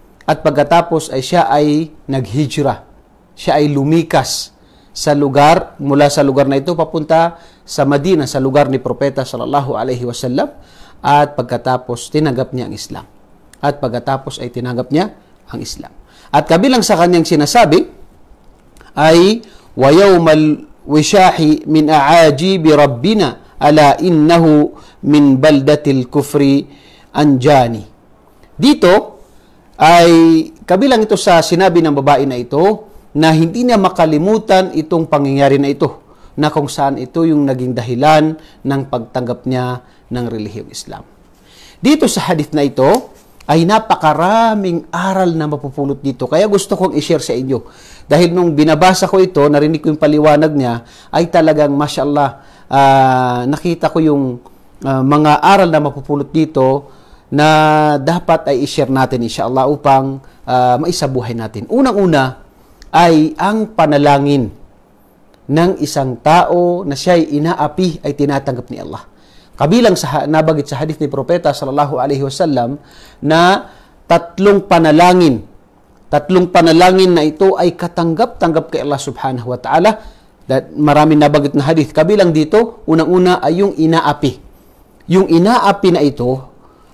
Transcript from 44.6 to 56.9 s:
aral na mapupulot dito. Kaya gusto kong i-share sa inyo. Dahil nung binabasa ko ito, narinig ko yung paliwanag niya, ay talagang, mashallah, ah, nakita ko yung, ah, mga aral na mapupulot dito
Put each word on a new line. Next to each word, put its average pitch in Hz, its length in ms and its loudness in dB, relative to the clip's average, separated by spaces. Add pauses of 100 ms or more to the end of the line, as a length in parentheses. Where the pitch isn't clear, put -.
aral 185 400 -2
na 156 160 -4
mapupulot 139 480 -6
dito. 131 320 -6
Kaya 175 160 2
gusto 196 320 -2
kong 180 160 -2
i-share 151 240 -2
sa - 160 -6
inyo. 131 320 -6 (400)
Dahil 170 240 2
nung 175 240 0
binabasa 160 560 2
ko 196 80 0
ito, 185 320 2
narinig 151 320 0
ko 165 80 -2
yung 151 80 -4
paliwanag 151 560 2
niya, 120 320 -4 (240)
ay 170 160 -2
talagang, 156 480 0
mashallah, 143 720 -4 (240)
ah, 131 800 2
nakita 165 400 -4
ko - 80 -4
yung, 139 400 -2 (480)
ah, 135 160 -2
mga 147 400 2
aral 190 320 4
na 151 80 0
mapupulot 143 480 -6
dito 143 560 -2 (480)